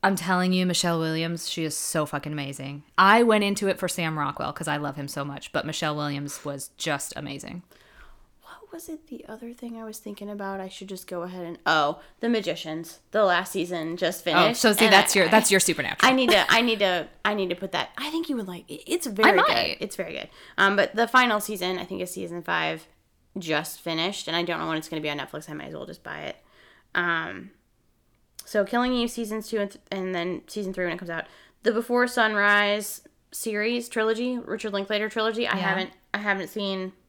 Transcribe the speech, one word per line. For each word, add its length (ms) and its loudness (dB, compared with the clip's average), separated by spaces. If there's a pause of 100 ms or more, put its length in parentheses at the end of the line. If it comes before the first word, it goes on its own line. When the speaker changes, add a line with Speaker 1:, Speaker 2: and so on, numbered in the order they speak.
Speaker 1:
I'm 140 4
telling 380 2
you, 100 4
Michelle 340 2
Williams, 520 -2
she 140 -4
is 120 -4
so 300 -2
fucking 260 -6
amazing. 520 -8 (120)
I 260 8
went 220 6
into 240 0
it 100 0
for 80 -4
Sam 320 -2
Rockwell 340 -4
'cause 140 -8
I 120 -2
love 180 -6
him 120 -8
so 180 -6
much, 260 -12
but 140 -2
Michelle 280 -4
Williams 480 -6
was 260 -8 (100)
just 380 -4
amazing. 460 -10 (760)
Speaker 2:
What 320 -20
was 160 -14
it, 200 -14
the 200 -14
other 240 -12
thing 260 -12
I 60 -12
was 140 -12
thinking 320 -12
about? 280 -6
I 100 -8
should 200 -14
just 180 -10
go 160 -6
ahead 220 -8
and, 220 -10
oh, 340 2 (200)
The 100 0
Magicians. 680 -4 (100)
The 140 4
last 280 4
season 460 -4
just 240 -2
Speaker 1:
Oh, 100 0
Speaker 2:
finished, 300 4
Speaker 1:
so 100 6
see, 140 6
Speaker 2:
and 80 8
Speaker 1:
that's 200 8
Speaker 2:
I, 40 6
Speaker 1:
your, 100 6
Speaker 2:
I, 40 4
Speaker 1:
that's 180 6
your 100 8
Supernatural. 500 2
Speaker 2:
I 60 4
need 140 4
to, 200 6
I 120 6
need 160 2
to, 300 2 (140)
I 120 0
need 160 0
to 60 -2
put 160 -8
that. 260 -2
I 120 -6
think 200 -4
you 60 -2
would 120 -6
like 220 -12
it. 200 -14
It's 160 -2
very 320 6
Speaker 1:
I 40 6
Speaker 2:
good. 120 4
Speaker 1:
might. 260 0
Speaker 2:
It's 160 -8
very 180 -8
good. 160 -10 (260)
Um, 200 4
but 200 2
the 120 2
final 320 4
season, 380 -4
I 60 -8
think, 160 -8
is 100 -6
season 320 -8
five, 440 -2 (520)
just 440 -4
finished, 460 -4
and 80 -4
I 80 0
don't 160 -4
know 80 -4
when 100 -2
it's 100 -10
gonna 140 -6
be 80 -4
on 80 -6
Netflix. 320 -10
I 20 -10
might 160 -10
as 60 -12
well 100 -10
just 180 -16
buy 200 -12
it. 140 -10 (580)
Um, 560 -4 (960)
so 200 0
Killing 280 0
Eve 180 0
seasons 380 -6
two 100 -2
and, 120 -2
th-, 120 -20 (100)
and 220 -4
then 340 -4
season 240 -6
three 120 -4
when 100 -2
it 40 -10
comes 120 -10
out. 160 -8 (360)
The 100 4
Before 360 2
Sunrise 920 4 (300)
series 560 -2
trilogy, 500 0
Richard 340 -6
Linklater 360 -2
trilogy. 380 0
I 100 0
Speaker 1:
Yeah. 120 0
Speaker 2:
haven't, 220 -2 (220)
I 60 -4
haven't 300 -2
seen 440 -4 (160)